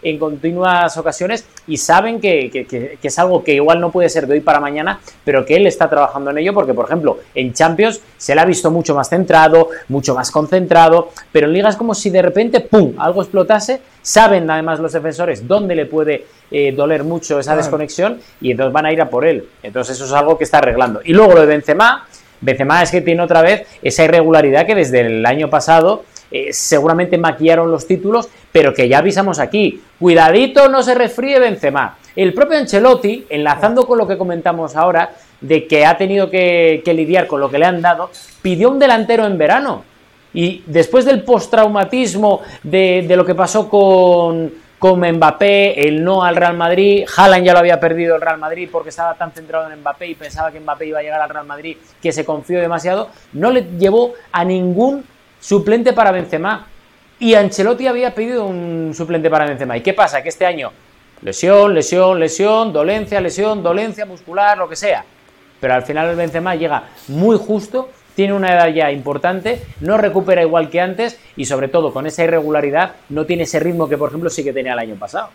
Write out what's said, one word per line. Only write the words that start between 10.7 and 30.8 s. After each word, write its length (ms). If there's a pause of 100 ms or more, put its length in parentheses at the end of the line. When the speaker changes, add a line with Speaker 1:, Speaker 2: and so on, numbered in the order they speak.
Speaker 1:
pero 180
en 40
Liga 160
es 80
como 180
si 140
de 140
repente, 380
¡pum!, 360
algo 240
explotase. 600 (180)
Saben 500
además 300
los 140
defensores 520
dónde 280
le 100
puede, 400 (260)
eh, 220
doler 320
mucho 340
esa 120
Speaker 2:
Claro. 120
Speaker 1:
desconexión 580 (200)
y 120
entonces 200
van 140
a 80
ir 80
a 80
por 160
él. 240 (120)
Entonces 340
eso 100
es 60
algo 260
que 60
está 140
arreglando. 460
Y 80
luego 220
lo 80
de 40
Benzema, 640 (320)
Benzema 420
es 80
que 120
tiene 200
otra 200
vez 240 (160)
esa 220
irregularidad 600
que 100
desde 260
el 260
año 240
pasado, 540 (280)
eh, 200
seguramente 680
maquillaron 540
los 160
títulos, 400 (240)
pero 200
que 160
ya 100
avisamos 420
aquí. 420 (160)
Cuidadito, 720
no 160